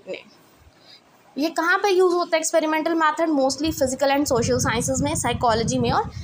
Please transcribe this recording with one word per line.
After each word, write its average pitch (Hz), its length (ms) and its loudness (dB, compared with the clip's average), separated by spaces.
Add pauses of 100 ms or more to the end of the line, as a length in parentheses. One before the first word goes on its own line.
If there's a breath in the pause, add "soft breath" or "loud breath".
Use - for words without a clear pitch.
ने। - 360 -14 (920 loud breath)
ये 311 120 0
कहाँ 339 280 0
पे 403 120 0
यूज़ 359 260 4
होता 339 200 0
है 320 40 4
एक्सपेरिमेंटल 311 540 0
मेथड? 320 360 0
Mostly 277 420 0
physical 269 400 0
and 285 220 0
social 247 260 0
sciences 254 420 -2
में, 302 140 -2
साइकोलॉजी 240 640 0
में 240 140 0
और 381 200 -2 (120)